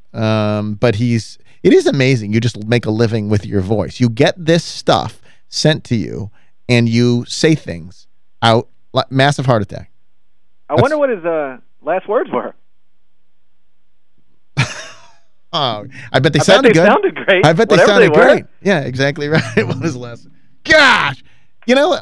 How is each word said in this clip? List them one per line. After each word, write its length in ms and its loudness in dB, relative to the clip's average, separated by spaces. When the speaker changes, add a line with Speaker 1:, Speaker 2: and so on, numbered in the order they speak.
Speaker 1:
Um, 640 -2
but 200 0
he's, 440 -4
it 80 4
is 140 4
amazing. 460 0
You 80 2
just 260 -4
make 200 0
a 40 -4
living 380 -2
with 160 0
your 160 -2
voice. 380 -4
You 100 0
get 340 0
this 220 0
stuff 560 -4
sent 360 -2
to 120 -4
you, 340 -8
and 200 2
you 380 0
say 300 0
things 500 -14
out, 260 2
like, 180 -4
massive 360 0
heart 160 2
attack. 280 -14
Speaker 2:
I 40 -4
Speaker 1:
That's 80 4
Speaker 2:
wonder 160 0
what 120 0
his, 140 -6
uh, 340 -6
last 260 -6
words 240 -2
were. 220 -6
Speaker 1:
<laughs> 80 0
Oh, 300 -4
I 60 4
bet 140 2
they 60 2
Speaker 2:
I 20 2
bet 60 0
Speaker 1:
sounded 240 6
Speaker 2:
they 100 4
Speaker 1:
good. 80 4
Speaker 2:
sounded 260 2
great. 320 0
Speaker 1:
I 60 6
bet 160 2
they 60 4
Speaker 2:
Whatever 180 6
Speaker 1:
sounded 200 6
Speaker 2:
they 60 4
were. 80 6
Speaker 1:
great. 180 4
Yeah, 200 0
exactly 480 -4
<laughs> 0 -
right. 160 0
What 200 -8
is 120 -4
last? 300 -16
Gosh! 580 2
You 80 4
know, 260 2